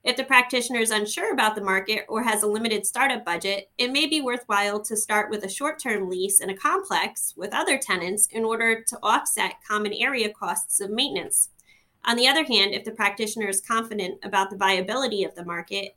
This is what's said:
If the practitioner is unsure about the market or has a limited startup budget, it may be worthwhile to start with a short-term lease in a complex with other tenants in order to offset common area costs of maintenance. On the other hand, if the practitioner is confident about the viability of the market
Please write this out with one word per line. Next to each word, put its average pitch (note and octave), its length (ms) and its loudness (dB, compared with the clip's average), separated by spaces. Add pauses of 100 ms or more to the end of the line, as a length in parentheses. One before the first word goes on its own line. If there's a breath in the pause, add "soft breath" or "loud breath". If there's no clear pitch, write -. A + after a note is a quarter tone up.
If B3 140 0
the C4 60 -2
practitioner B3 560 2
is A3+ 100 2
unsure A3 420 0
about A3+ 220 2
the G#3 100 -6
market F#3+ 460 0
or A3 140 -2
has G#3+ 180 2
a G#3+ 60 2
limited G#3+ 380 0
startup B3 380 0
budget, F#3+ 540 -4
it B3 140 0
may D4 160 2
be D#4 140 0
worthwhile G#3+ 600 0
to G#3+ 160 -4
start G#3 320 0
with G#3+ 160 -4
a F#3+ 40 -6
short-term A#3 600 -2
lease F#3 320 2
in - 80 -4
a F#3+ 80 -4
complex A3+ 800 -2
with G3+ 160 -8
other D4 240 2
tenants F#3 540 0
in A3+ 120 -2
order A3+ 400 2
to - 200 -6
offset G#3+ 640 0
common G#3 280 -2
area A#3 400 0
costs - 480 -2
of G3 80 -6
maintenance. G#3+ 600 0 (560 soft breath)
On A#3 120 2
the B3 100 6
other D4+ 160 4
hand, G#3 300 4
if - 100 -6
the A3 80 -8
practitioner G#3+ 560 -2
is G3 140 0
confident A3+ 640 -2
about G3 260 0
the G3+ 80 -10
viability G3 640 0
of D#3+ 120 -6
the F3 100 -12
market F3 520 -8